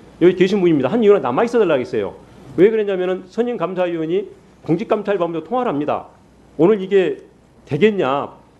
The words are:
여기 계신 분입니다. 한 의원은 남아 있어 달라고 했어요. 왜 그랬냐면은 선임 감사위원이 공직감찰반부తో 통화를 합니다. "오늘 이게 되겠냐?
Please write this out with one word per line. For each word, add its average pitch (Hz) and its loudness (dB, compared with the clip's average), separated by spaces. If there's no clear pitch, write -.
여기 175 2
계신 190 2
분입니다. 170 2
한 233 0
의원은 202 4
남아 131 0
있어 240 0
달라고 165 2
했어요. 107 -4
왜 185 6
그랬냐면은 190 -2
선임 240 -4
감사위원이 175 -4
공직감찰반부తో 170 -2
통화를 240 -2
합니다. 139 -4
"오늘 185 4
이게 185 0
되겠냐? 143 0